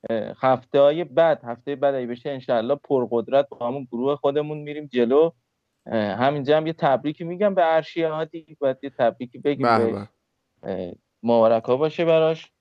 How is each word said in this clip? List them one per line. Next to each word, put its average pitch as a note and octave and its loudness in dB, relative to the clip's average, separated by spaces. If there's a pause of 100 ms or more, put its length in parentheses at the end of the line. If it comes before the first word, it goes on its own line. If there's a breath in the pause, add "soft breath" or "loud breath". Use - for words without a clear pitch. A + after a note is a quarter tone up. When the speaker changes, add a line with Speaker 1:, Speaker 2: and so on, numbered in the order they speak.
Speaker 1:
اه، A2+ -6
هفته C3 0
های D3+ 4
بعد، D#3 2
هفته A#2+ -8
بعد C#3 0
اگه B2 -4
بشه A#2+ -8
انشالله B2+ -2
پرقدرت B2 0
با - -8
همون C#3 -6
گروه C3 -2
خودمون D3 -2
می‌ریم D3 -12
جلو. C#3 2 (540)
اه، G#2 -2
همینجا C#3 2
هم D#3 -2
یه E3 -6
تبریکی D3+ 0
می‌گم F3+ -2
به D#3+ 2
ارشیا D#3+ -2
هادی، D#3+ -10
باید C3 -2
یه C#3 -10
تبریکی B2 -2
بگیم C#3 -2 (100)
Speaker 2:
به A#2 2
Speaker 1:
بهش. A2+ -2
Speaker 2:
به. G#2 -10 (560)
Speaker 1:
اه، F#2 -8 (320)
مبارک A2+ 4
ها B2+ 0
باشه D#3 -2
براش. D#3+ 0